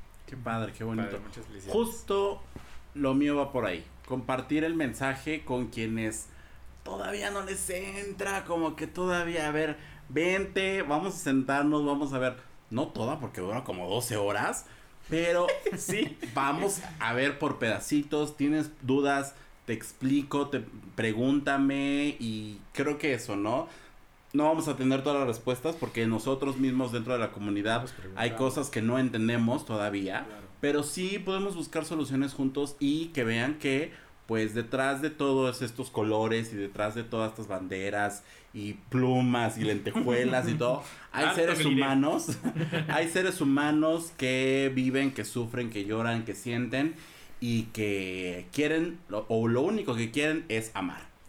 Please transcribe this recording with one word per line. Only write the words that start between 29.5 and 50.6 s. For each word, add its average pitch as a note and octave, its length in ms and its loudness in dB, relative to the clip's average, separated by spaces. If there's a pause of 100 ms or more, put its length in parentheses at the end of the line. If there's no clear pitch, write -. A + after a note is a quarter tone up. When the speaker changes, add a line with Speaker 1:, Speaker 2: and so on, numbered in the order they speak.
Speaker 1:
todavía, G2+ 640 -2
Speaker 2:
Claro. - 160 -14 (180)
Speaker 1:
pero C#3+ 220 2
sí F#3 360 -2
podemos F#3+ 380 -2
buscar D#3 300 -4
soluciones C#3 480 0
juntos C#3 460 0
y D3+ 260 2
que D3+ 180 -2
vean A#2 340 2
que, C#3+ 340 0 (340)
pues, A2 280 0
detrás C3 480 0
de D3+ 80 0
todos C3+ 520 2
estos B2+ 280 -6
colores A2 640 2
y G#2+ 40 -6
detrás G#2 380 -2
de A#2 100 -4
todas A2+ 260 -2
estas A2 160 -10
banderas G2 800 -2 (280)
y G#2 220 -6
plumas B2+ 840 4
y G#2+ 80 -2
lentejuelas A#2 840 2
y A#2 60 2
todo, C3+ 280 2 (160)
Speaker 2:
<laughs> - 140 -18
Speaker 1:
hay C#3 140 2
Speaker 2:
Harto F3+ 100 4
Speaker 1:
seres E3+ 240 4
Speaker 2:
glitter. D3 140 4 (100)
Speaker 1:
humanos, C#3 520 2 (260)
Speaker 2:
<laughs> D#3 260 0
Speaker 1:
hay E3 200 2
seres F#3 320 0
humanos D3+ 760 4
que C3 580 2
viven, C3 380 2
que G#2+ 120 -4
sufren, A#2+ 460 -4
que G#2 140 -4
lloran, A2+ 400 0
que G#2 100 -6
sienten B2 600 -2 (440)
y A#2 240 0
que F#2 880 -2
quieren, D#3+ 460 0 (100)
lo, G#2+ 200 -4
o A2+ 180 2
lo A#2 140 4
único F#3 340 2
que A2+ 160 -2
quieren D3+ 380 0
es A2 260 -2